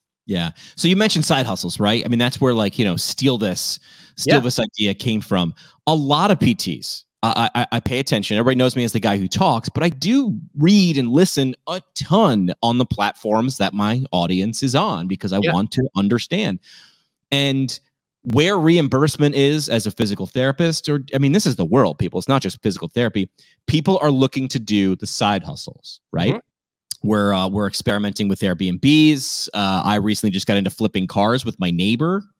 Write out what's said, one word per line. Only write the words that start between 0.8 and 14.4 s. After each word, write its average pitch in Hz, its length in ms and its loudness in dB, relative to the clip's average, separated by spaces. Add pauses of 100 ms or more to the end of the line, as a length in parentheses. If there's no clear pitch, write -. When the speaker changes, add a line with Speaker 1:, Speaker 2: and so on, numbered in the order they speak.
Speaker 1:
you 185 80 4
mentioned 196 300 0
side 135 200 2
hustles, 92 340 -6
right? 107 260 0
I - 20 -8
mean, 120 120 0
that's 120 200 -2
where, 131 140 2
like, 107 260 -2
you 117 60 2
know, 90 100 0
steal 127 420 -2
this, 98 420 -4 (360)
steal 180 200 0
Speaker 2:
Yeah. - 40 4
Speaker 1:
this 123 200 -2
idea 104 340 -2
came 107 280 -4
from. 90 320 -2 (320)
A 151 80 2
lot 151 380 2
of 139 80 2
P 127 160 2
Ts, - 480 -8 (180)
I, 113 340 0
I, 123 180 -2
I 117 60 0
pay 127 200 -4
attention. 110 380 -2
Everybody 123 200 2
knows 127 180 2
me 123 100 0
as 113 80 -2
the 113 60 0
guy 101 180 2
who 95 100 -2
talks, 135 420 0
but - 140 -2
I 175 60 2
do 175 500 0 (160)
read 175 420 4
and 123 120 0
listen 135 460 2 (120)
a 180 140 -6 (140)
ton 143 580 2 (100)
on 117 140 2
the 127 80 2
platforms 110 720 -2
that 95 160 -2
my 104 380 0
audience 92 520 0